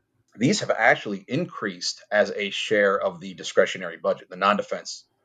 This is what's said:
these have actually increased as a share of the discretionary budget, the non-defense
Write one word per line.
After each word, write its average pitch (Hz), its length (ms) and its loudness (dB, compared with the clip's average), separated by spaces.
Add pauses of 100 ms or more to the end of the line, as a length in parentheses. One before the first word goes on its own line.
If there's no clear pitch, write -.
(380)
these 127 220 2
have - 100 -4
actually 110 580 2
increased 113 840 -6
as 101 200 4
a 101 200 -4
share 101 480 2
of 95 200 -2
the 95 140 -12
discretionary 90 640 -2
budget, 95 320 -2
the 92 60 -14
non-defense 95 680 0 (200)